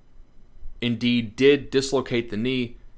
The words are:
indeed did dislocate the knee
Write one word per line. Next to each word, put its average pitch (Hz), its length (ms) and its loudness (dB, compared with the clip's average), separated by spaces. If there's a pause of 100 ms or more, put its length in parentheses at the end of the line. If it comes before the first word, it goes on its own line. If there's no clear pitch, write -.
(800)
indeed 120 560 0
did 135 340 6
dislocate 127 580 0
the 104 80 -4
knee 123 380 -2 (220)